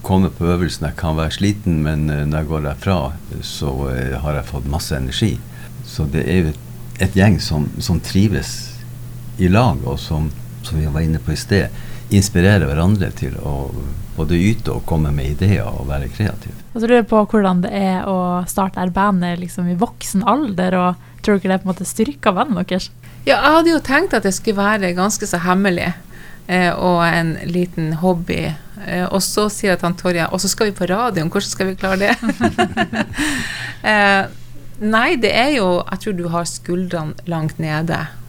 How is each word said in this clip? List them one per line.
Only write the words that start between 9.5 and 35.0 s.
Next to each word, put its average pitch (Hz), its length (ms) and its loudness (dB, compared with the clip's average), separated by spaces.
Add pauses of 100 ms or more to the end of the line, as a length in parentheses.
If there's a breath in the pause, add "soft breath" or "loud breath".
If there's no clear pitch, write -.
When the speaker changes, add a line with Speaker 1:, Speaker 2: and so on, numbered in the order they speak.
Speaker 1:
og 69 140 -2
som, 78 320 -2 (320)
som 80 160 -4
vi 76 80 0
var 76 140 0
inne 80 180 2
på - 120 -2
i 76 40 0
sted, 80 340 2 (420 loud breath)
inspirerer 95 540 6
hverandre 85 500 2
til 65 200 -4
å 71 360 -4 (460)
både 78 180 0
yte 90 380 4
og - 120 -4
komme 78 280 2
med 69 120 0 (120)
ideer 92 260 4
og 60 240 -4
være 69 220 -2
kreativ. - 420 -4 (240)
Speaker 2:
Og 226 60 -2
så 226 60 0
lurer 240 160 6
jeg 208 40 -4
på 214 220 4
hvordan 190 320 4
det 185 100 -2
er 190 340 0
å 180 420 -2
starte 190 320 -2
her 185 100 0
bandet 180 500 2
liksom 175 300 -4
i 175 60 0
voksen 190 520 -2
alder, 196 480 0
og 180 200 2 (260 loud breath)
tror 202 180 4
dere 185 180 0
det 185 60 -4
på 185 60 -2
en 185 60 0
måte 180 100 -8
styrker 226 480 0
bandet 185 340 0
deres? 185 220 -2 (360 loud breath)
Speaker 3:
Ja, - 180 4
jeg 285 120 6
hadde 330 140 6
jo 320 100 4
tenkt 302 340 2
at 220 100 2
det 196 100 2
skulle 202 240 -2
være 202 380 2
ganske 196 320 0
så 175 120 -2
hemmelig, 185 540 2 (560 loud breath)
eh, 180 240 4
og 175 300 2
en 165 420 2
liten 170 480 -2
hobby. 165 600 0 (340)
Eh, 180 180 -2
og 196 160 0
så 208 280 0
sier 202 220 0
jeg 175 80 2
til 180 80 -2
han 175 80 0
Torje, 175 380 0
«Og 190 80 -2
så 196 80 0
skal 214 180 0
vi 202 100 -4
på 175 120 -2
radioen, 190 400 0
hvordan 196 200 -2
skal - 180 -2
vi 190 80 -2
klare 190 220 0
det?» 208 200 2
<laughs> - 920 -2 (760 loud breath)
Eh, 202 420 4 (560)
nei, 226 340 2